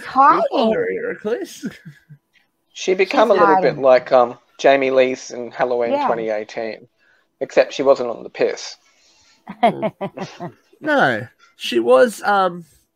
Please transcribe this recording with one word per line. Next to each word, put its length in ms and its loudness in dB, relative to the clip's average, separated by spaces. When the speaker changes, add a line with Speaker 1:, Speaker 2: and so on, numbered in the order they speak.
Speaker 1:
call 440 4
Speaker 2:
hiding. 220 0
Speaker 1:
her 320 -4
a 40 -8
recluse. 640 -8
<laughs> 60 -20
Speaker 3:
She 200 -2
become 340 2
Speaker 2:
She's 100 4
Speaker 3:
a 40 2
little 140 4
Speaker 2:
hiding. 200 0
Speaker 3:
bit 60 -8
like, 320 4
um, 260 2
Jamie 340 2
Lee's 400 0
in 200 -12
Halloween 400 -2
Speaker 2:
Yeah. 160 -2
Speaker 3:
twenty 220 -4
eighteen, 580 -8
except 320 0
she 100 -4
wasn't 260 2
on 140 -10
the 60 -16
piss. 480 -6
Speaker 2:
<laughs> 0 -
Speaker 1:
No, 440 0
she 220 -4
was, 440 2
um, 420 0